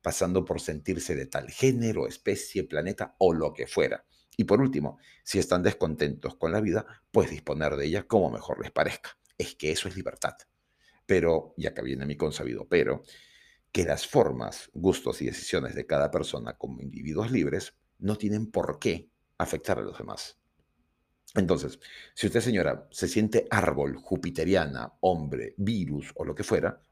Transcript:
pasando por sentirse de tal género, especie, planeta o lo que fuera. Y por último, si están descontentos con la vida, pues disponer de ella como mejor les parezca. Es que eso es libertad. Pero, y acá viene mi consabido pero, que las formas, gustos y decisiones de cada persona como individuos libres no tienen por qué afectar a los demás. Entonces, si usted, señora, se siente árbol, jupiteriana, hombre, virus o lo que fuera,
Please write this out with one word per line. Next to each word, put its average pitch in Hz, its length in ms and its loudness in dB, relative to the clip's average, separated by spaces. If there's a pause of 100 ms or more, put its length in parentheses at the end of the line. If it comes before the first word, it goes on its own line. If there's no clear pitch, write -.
pasando 90 420 2
por 90 160 -4
sentirse 80 560 -4
de 67 120 -6
tal - 220 -6
género, 117 580 2
especie, - 580 -4
planeta 82 540 -4
o 90 140 8
lo 78 200 0
que 62 140 -6
fuera. - 380 0 (300)
Y 107 80 2
por 107 160 4
último, 131 380 0 (260)
si - 160 -2
están 90 240 2
descontentos 76 720 0
con 80 160 -2
la 104 80 2
vida, 107 260 0 (260)
pues - 180 4
disponer 73 480 -2
de 71 80 -2
ella 87 180 -2
como 92 280 4
mejor - 300 -6
les - 100 -8
parezca. - 460 0 (200)
Es - 180 -6
que 76 160 -2
eso 82 160 -2
es 90 80 -8
libertad. - 400 -6 (720)
Pero, 82 500 4
y 73 120 -4
acá - 140 -4
viene 65 240 -4
mi 73 120 -4
consabido 65 500 -2
pero, 67 360 4 (680)
que 87 140 2
las 73 220 0
formas, 64 640 2
gustos - 480 2
y 69 60 -2
decisiones 65 480 -4
de 65 100 -6
cada 73 260 2
persona 73 460 -4
como 62 240 -8
individuos 78 500 -4
libres 90 440 0 (240)
no 104 180 -2
tienen 107 340 -2
por 87 280 -2
qué 85 300 -2 (280)
afectar 85 420 -2
a 53 40 -4
los - 140 -10
demás. - 400 -12 (960)
Entonces, 82 460 0 (340)
si - 140 -2
usted, 92 140 2
señora, 92 500 0
se - 160 -2
siente 107 420 2
árbol, 71 460 2
jupiteriana, 85 1040 -2
hombre, 71 580 0
virus 92 580 -2
o 80 100 -6
lo 76 100 -6
que 104 80 -6
fuera, - 380 0 (100)